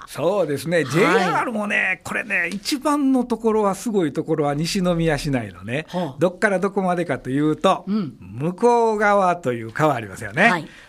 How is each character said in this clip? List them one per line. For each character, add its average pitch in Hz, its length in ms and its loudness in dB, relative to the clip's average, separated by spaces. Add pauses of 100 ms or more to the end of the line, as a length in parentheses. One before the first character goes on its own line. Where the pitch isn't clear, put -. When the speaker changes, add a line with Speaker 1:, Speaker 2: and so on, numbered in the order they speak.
Speaker 1:
そ 175 380 0
う - 20 -6
で 143 100 -2
す 135 100 -8
ね。 170 100 0
Speaker 2:
は 160 40 4
い。 147 60 0
Speaker 1:
ジ 139 100 0
ェ 180 60 6
イ - 20 6
ア - 300 2
ー - 100 0
ル 254 60 -4
も 208 160 -4
ね、 202 360 -2
こ - 120 -10
れ - 80 -4
ね、 185 280 -2
一 208 260 -6
番 285 340 0
の 254 120 2
と 240 140 -2
こ 220 160 0
ろ 214 80 4
は、 196 140 2
す 233 160 -6
ご 190 160 2
い 139 60 -2
と 156 100 -2
こ 156 140 0
ろ 151 80 2
は 143 100 0
西 165 260 -2
宮 165 380 0
市 151 100 -4
内 113 240 -2
の 87 100 -18
ね、 123 260 -6
Speaker 2:
は 175 240 -4
あ。 - 40 -16
Speaker 1:
ど 170 120 4
っ 180 100 -6
か 220 100 2
ら 190 80 2
ど 185 140 0
こ 196 100 -2
ま 180 140 0
で 175 100 -2
か 127 140 -4
と 131 100 -8
い 135 100 0
う 151 160 2
と、 160 320 2
Speaker 2:
う 190 60 -4
ん。 180 260 -4
Speaker 1:
向 120 360 -6
こ 233 400 4
う - 20 -4
側 202 380 4
と 135 180 -2
い 117 80 -6
う 113 100 -10
川 151 220 2
あ 120 80 -2
り 107 60 -10
ま 90 100 -14
す 110 60 -12
よ 104 100 -10
ね。 185 160 4
Speaker 2:
は 180 80 2
い。 151 100 -8 (220)